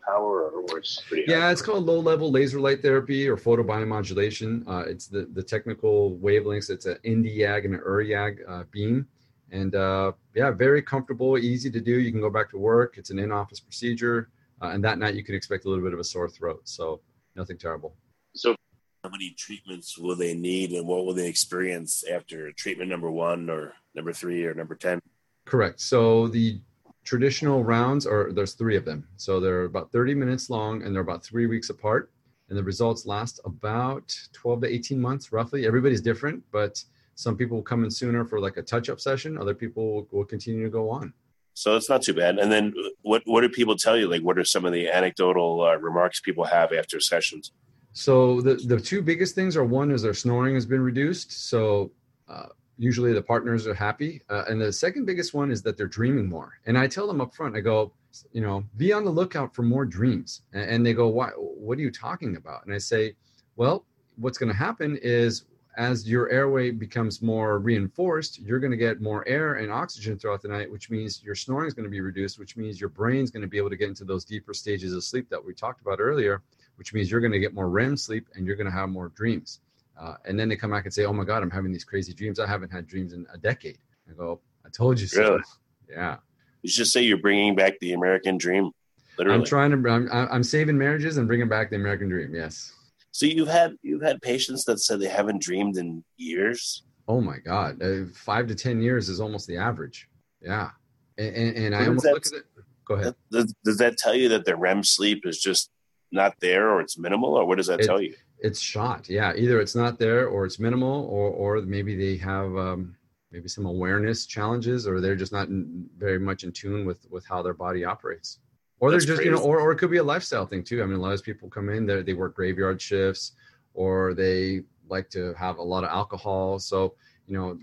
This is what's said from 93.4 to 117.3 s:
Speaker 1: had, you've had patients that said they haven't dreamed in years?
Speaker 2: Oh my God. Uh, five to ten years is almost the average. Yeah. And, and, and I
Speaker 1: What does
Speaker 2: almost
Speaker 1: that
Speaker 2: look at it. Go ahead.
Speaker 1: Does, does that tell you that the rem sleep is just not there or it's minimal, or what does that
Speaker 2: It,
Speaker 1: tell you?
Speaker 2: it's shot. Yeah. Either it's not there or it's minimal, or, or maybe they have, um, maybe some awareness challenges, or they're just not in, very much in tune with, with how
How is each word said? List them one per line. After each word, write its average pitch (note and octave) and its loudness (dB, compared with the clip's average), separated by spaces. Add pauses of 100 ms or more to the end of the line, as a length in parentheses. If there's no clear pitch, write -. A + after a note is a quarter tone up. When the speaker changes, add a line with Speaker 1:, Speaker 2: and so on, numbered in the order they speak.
Speaker 1:
had, E3+ 4
you've D3 -4
had C#3+ 0
patients B2+ -2
that A2+ 2
said G#2 0
they G2 -2
haven't G2+ 0
dreamed F#2 0
in E2+ -6 (120)
years? G2+ -4 (240)
Speaker 2:
Oh B2 2
my D2+ -2
God. E2+ -4
Uh, F#2+ -2 (100)
five A#2 -2
to A2 -4
ten A#2 -2
years A#2 0
is F#2 -4
almost G#2+ -6
the F2 -6
average. F2+ -6 (320)
Yeah. F#2+ -6 (480)
And, G#2 -4
and, A#2 0
and G#2+ 0
I G#2 2
Speaker 1:
What A#2+ 4
does B2+ 2
Speaker 2:
almost - -
Speaker 1:
that D3 6
Speaker 2:
look D#3 -2
at - -10
it. - -20 (200)
Go G#2 -2
ahead. G2+ -2 (180)
Speaker 1:
Does, A2+ 2 (100)
does G#2+ 4
that A#2 4
tell - 4
you B2+ 6
that A2 2
the F2+ 4
rem F#2 2
sleep G2+ 2
is E2 -4
just - 0 (440)
not F#2+ 4
there F#2+ 4
or F#2+ 4
it's - -6
minimal, G#2 0
or A#2 6
what F2+ 4
does F#2 2
that F2 2
Speaker 2:
It, A2 4
Speaker 1:
tell G2 4
you? F2+ -4 (240)
Speaker 2:
it's G#2 -2
shot. G#2+ -4
Yeah. G2 0
Either A#2 4
it's G2+ -2
not A#2 0
there A#2 2
or G2 -2
it's F#2 -8
minimal, B2+ 0
or, G2+ 0
or G2+ 0
maybe G2 -4
they G2 0
have, F#2+ -4
um, F#2 -4 (360)
maybe F2 -14
some G#2 -6
awareness F#2+ 0
challenges, A#2 -2
or F#2 0
they're F#2+ 2
just F#2 -4
not G2 -2
in, F2+ -6
very F#2+ 0
much F#2+ -4
in F2+ -8
tune G2+ -6
with, F2+ -6
with F2+ -12
how F2+ -4